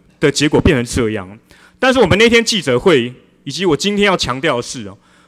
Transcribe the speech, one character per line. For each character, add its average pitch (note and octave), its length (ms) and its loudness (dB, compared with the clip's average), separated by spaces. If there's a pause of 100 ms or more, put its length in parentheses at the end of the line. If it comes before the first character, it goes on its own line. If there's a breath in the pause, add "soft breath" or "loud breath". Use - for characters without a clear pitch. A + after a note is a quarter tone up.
(200)
的 D3 120 2
结 D3 180 0
果 C3+ 100 2
变 D#3+ 160 2
成 A#2+ 80 -2
这 A#2 280 -4
样。 G2+ 260 -10 (420 soft breath)
但 C4 140 2
是 C4+ 60 2
我 G#3 80 4
们 F3+ 100 2
那 A3+ 100 6
天 A#3 160 4
记 A3 180 -4
者 B2 160 0
会， B2+ 360 2 (300)
以 C#3+ 80 -12
及 E3 140 -6
我 F#3+ 120 0
今 G3+ 180 -2
天 G3+ 100 0
要 F#3 120 2
强 C3 240 -6
调 C#3+ 160 -2
的 A#2+ 40 -4
是 A#2 260 -12
哦， F#2+ 100 -20 (300 soft breath)